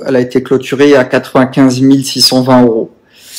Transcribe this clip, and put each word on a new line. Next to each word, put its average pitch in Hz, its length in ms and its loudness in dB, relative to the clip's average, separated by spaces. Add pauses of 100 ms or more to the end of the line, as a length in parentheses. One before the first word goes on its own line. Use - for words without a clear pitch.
elle 135 80 -2
a 123 40 0
été 123 220 -2
clôturée 139 540 0
à 127 100 2
quatre-vingt-quinze 127 760 0
mille 135 220 2
six 127 180 -8
cent 127 200 2
vingt 127 220 2
euros. 113 260 0 (500)